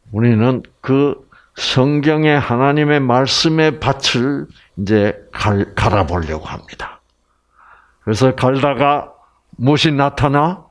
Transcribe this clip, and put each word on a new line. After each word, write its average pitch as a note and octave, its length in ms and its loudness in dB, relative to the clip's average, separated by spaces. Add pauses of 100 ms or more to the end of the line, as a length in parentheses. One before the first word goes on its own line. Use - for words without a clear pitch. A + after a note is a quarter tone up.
(120)
우리는 A#2 520 2 (160)
그 C#3 480 -2 (280)
성경의 D3 840 0
하나님의 C#3+ 640 0
말씀의 D3+ 800 0
밭을 C#3 680 -2 (300)
이제 G2+ 560 0
갈-, - 420 -2
갈아보려고 D#2+ 720 -2
합니다. - 560 -16 (1000)
그래서 B2 320 2
갈다가 C#3 760 0 (460)
무엇이 C#3+ 340 0
나타나? C#3+ 800 0